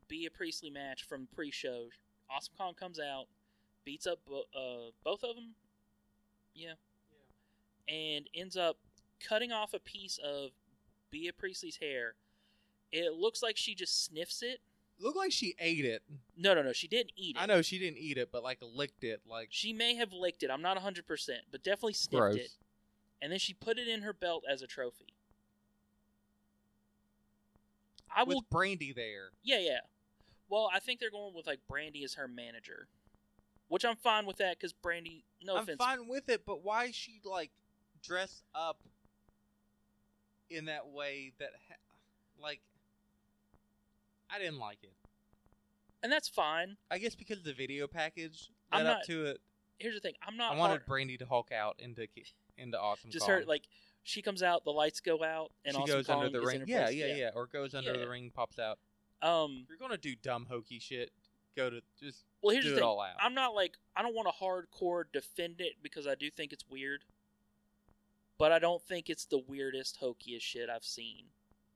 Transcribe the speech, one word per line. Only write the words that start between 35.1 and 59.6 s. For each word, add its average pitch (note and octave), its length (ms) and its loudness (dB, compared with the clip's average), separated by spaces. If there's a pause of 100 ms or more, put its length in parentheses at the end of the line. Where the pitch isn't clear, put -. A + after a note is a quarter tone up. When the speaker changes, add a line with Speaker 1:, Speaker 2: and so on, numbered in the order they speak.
Speaker 1:
no F#3 140 0
Speaker 2:
I'm G#3+ 80 2
Speaker 1:
offense. D3+ 140 -6
Speaker 2:
fine B3 280 2
with C4 220 -6
it, A3+ 160 2
but F3 180 -6
why A3 240 2
is A#3+ 80 -8
she, A3 300 -10
like, F#3 260 -4 (520)
dressed F#3 420 -4 (100)
up D#3+ 260 -2 (1700)
in D#3 160 -6
that D3+ 220 -6
way C#3 500 -6
that, C#3 160 -8 (140)
ha-, E3+ 80 -20 (640)
like, D3 220 -8 (1700)
I G3+ 80 -4
didn't D#3+ 200 -4
like G#2 260 -8
it. F#2 100 -20 (1080)
Speaker 1:
And A#3+ 100 0
that's D4+ 160 2
fine. E3+ 480 2 (140)
Speaker 2:
I F3+ 80 0
guess A3 160 -2
because G3+ 280 -8
the D3 120 -6
video C3+ 320 -4
package D#3+ 640 -6 (200)
Speaker 1:
I'm F#3+ 140 4
Speaker 2:
led D#3+ 60 6
up A3 80 6
Speaker 1:
not - 80 -4
Speaker 2:
to D#3+ 200 -2
it. C#3 140 -2 (380)
Speaker 1:
Here's A3 160 -4
the G#3 60 -6
thing. E3 220 -4
I'm G#3 140 -10
not A#3 180 0
Speaker 2:
I - 40 0
wanted F3 140 8
Speaker 1:
hard D3+ 140 0
Speaker 2:
Brandy C3+ 320 -2
to B2 80 -8
Hulk B2 260 2
out G#2+ 280 -2
into A#2 260 -8
ki-, - 200 -14 (320)
into A#2+ 200 -4
Awesome G#2 320 0
Speaker 1:
Just D#3+ 160 -2
Speaker 2:
Kong. F#3+ 140 8
Speaker 1:
her, - 60 -2
like, D3+ 200 2 (360)
she - 200 -6
comes F#3+ 200 0
out, F3 220 6
the D3 80 0
lights D3+ 280 4
go D#3+ 240 2
out, D#3+ 280 -2 (120)
and C#3 100 0
Speaker 2:
She C3+ 80 2
Speaker 1:
Awesome C#3+ 140 4
Speaker 2:
goes C3+ 140 2
under C#3+ 160 4
Speaker 1:
Kong C#3 60 0
Speaker 2:
the B2 100 2
Speaker 1:
is B2 40 4
Speaker 2:
ring. B2+ 100 4
Speaker 1:
in C3+ 60 -2
her C3+ 40 -6
Speaker 2:
Yeah, G#3+ 180 4
Speaker 1:
place. A#2 120 4
Speaker 2:
yeah, D3+ 100 0
Speaker 1:
Yeah. C#3 100 0
Speaker 2:
yeah. A#2+ 180 0
Or A#2+ 120 -2
goes C#3 280 -6
under C3 180 -2
Speaker 1:
Yeah. B2+ 60 0
Speaker 2:
the B2 100 -4
ring, B2 220 -10
pops - 280 -4
out. A2 200 -2 (440)
Speaker 1:
Um, D#3 400 4